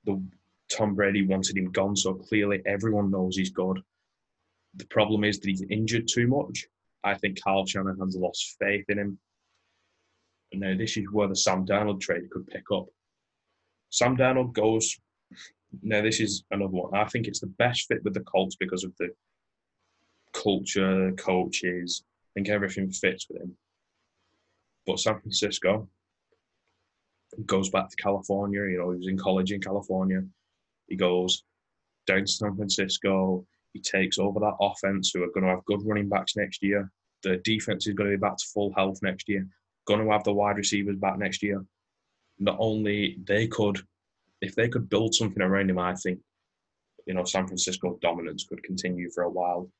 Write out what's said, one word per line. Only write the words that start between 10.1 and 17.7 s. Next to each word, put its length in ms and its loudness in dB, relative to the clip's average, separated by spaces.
And 80 -6
now 160 0
this 200 -2
is 140 -4
where 160 2
the 80 -2
Sam 320 2
Darnold 340 0
trade 300 -4
could 160 -8
pick 160 -14
up. 140 -2
Sam 260 4
Darnold 360 4
goes, 440 2
now 180 2
this 200 2
is 320 -2
another 180 0
one. 240 -2
I 120 2
think 200 -4
it's 140 -6
the 60 -10
best 420 0